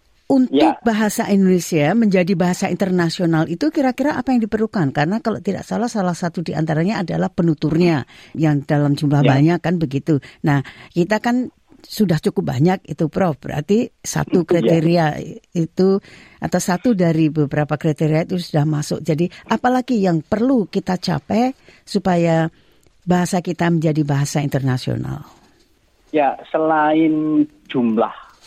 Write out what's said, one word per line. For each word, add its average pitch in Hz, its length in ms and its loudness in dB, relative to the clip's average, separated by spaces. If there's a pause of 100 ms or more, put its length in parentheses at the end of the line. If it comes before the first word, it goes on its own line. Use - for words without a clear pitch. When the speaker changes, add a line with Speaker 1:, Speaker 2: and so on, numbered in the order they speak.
(240)
Speaker 1:
untuk 277 480 2
Speaker 2:
Ya. - 80 -8
Speaker 1:
bahasa 220 480 -2
Indonesia 185 640 2
menjadi 196 400 2
bahasa 180 340 -2
internasional 170 800 0
itu 175 220 -2
kira-kira 285 480 -2
apa 262 160 -2
yang 247 80 2
diperlukan? 214 500 -2
Karena 160 300 -2
kalau 214 180 -4
tidak 185 240 -6
salah, 196 240 -4
salah 180 300 -2
satu 175 240 -6
di 156 160 -6
antaranya 165 480 -2
adalah 170 240 -2
penuturnya 160 800 0 (240)
yang 151 320 0
dalam 147 320 2
jumlah 147 240 0
Speaker 2:
Ya. 139 80 4
Speaker 1:
banyak, 147 320 4
kan 175 160 -2
begitu. 143 420 -2 (220)
Nah, 143 240 0 (240)
kita 196 320 -2
kan 240 320 -2 (300)
sudah 175 340 0
cukup - 320 -2
banyak 151 380 2
itu, 160 200 -4
Prof. 170 320 -2
Berarti 170 520 -2 (100)
satu - 420 -2
Speaker 2:
Ya. 160 60 -4
Speaker 1:
kriteria 170 580 2 (460)
itu 185 460 0 (400)
atau 180 240 -2
satu 208 320 0
dari 165 340 2
beberapa 151 480 -2
kriteria 156 480 0
itu 185 140 -6
sudah 165 260 -2
masuk. 151 340 -2
Jadi 160 280 -2 (200)
apalagi 247 540 0
yang 170 220 2
perlu 233 420 0
kita 185 320 -4
capai 208 560 -2 (300)
supaya 170 640 0 (540)
bahasa 180 400 0
kita 170 260 -2
menjadi 160 320 0
bahasa 143 400 0
internasional? 131 840 -4 (800)
Speaker 2:
Ya, 139 300 0 (100)
selain 156 960 2 (220)
jumlah 113 480 0 (320)